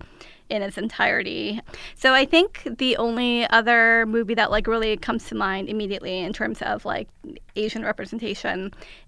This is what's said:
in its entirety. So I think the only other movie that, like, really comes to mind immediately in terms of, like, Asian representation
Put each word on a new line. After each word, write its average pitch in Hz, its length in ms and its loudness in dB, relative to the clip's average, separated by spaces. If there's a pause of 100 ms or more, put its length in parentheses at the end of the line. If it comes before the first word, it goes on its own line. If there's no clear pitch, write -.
(500)
in 214 140 -2
its 196 160 -8
entirety. 214 840 -2 (340)
So 262 180 4
I 269 120 6
think 330 420 2 (100)
the 254 200 0
only 240 520 0
other 226 580 6
movie 226 280 0
that, 220 160 2
like, 208 160 0
really 220 300 0
comes 226 280 -4
to - 100 -10
mind 196 340 -2
immediately 196 500 -4
in 185 140 -6
terms 226 280 -4
of, - 240 -4
like, - 220 -4 (480)
Asian 214 280 -4
representation 196 880 -6 (360)